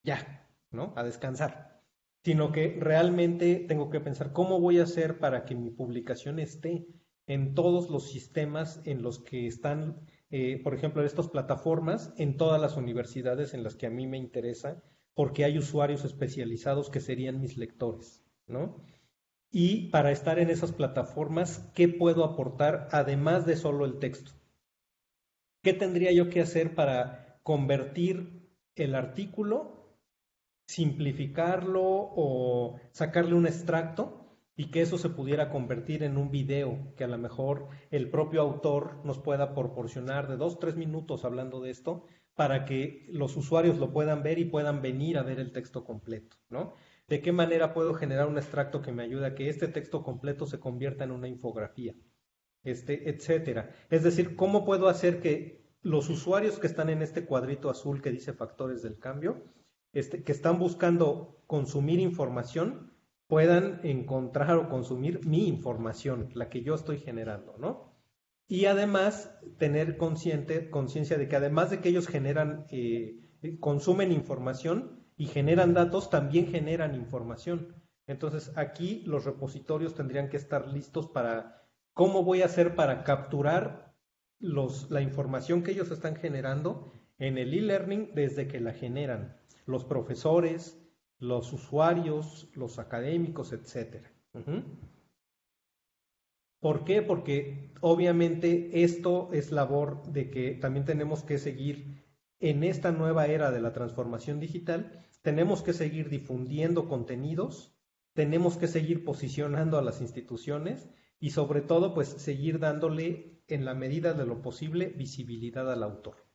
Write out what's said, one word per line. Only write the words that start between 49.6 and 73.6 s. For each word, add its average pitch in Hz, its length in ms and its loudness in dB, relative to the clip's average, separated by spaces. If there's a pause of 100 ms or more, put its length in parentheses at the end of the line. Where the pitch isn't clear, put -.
texto 156 340 -6
completo 139 440 -6
se 131 160 -8
convierta 135 420 -6
en 131 80 -6
una 127 160 -8
infografía? 120 640 -8 (720)
Este, 143 460 -4
etcétera. 147 640 -2 (140)
Es 160 140 4
decir, 170 340 4
¿cómo 196 260 4
puedo 190 240 4
hacer 175 320 4
que - 420 -2 (200)
los 151 280 2
usuarios 202 480 2
que 160 100 -2
están 156 220 0
en 156 120 0
este 165 240 -4
cuadrito 135 440 0
azul 139 320 -4
que 139 100 -2
dice 127 200 -6
factores 120 500 -8
del 110 160 -8
cambio, 147 460 -6 (480)
este, 143 320 -4
que 147 80 -2
están 165 260 2
buscando 170 880 2
consumir 147 520 2
información, 165 920 -2 (340)
puedan 175 560 6
encontrar 135 720 0
o 151 140 2
consumir 131 580 -2
mi 170 220 4
información, 117 840 -4
la 117 140 -6
que 120 160 -6
yo 151 120 0
estoy 151 220 -6
generando, 110 600 -8
¿no? 196 360 -8 (540)
Y 190 200 4
además 196 680 2 (200)
tener 151 400 2
consciente, 160 720 -2
conciencia 147 480 -2
de 139 100 0
que 143 80 0
además 151 360 4
de 185 100 -4
que 175 80 2
ellos 175 180 2
generan, 151 640 0
eh, 117 500 -4 (400)
consumen 180 540 2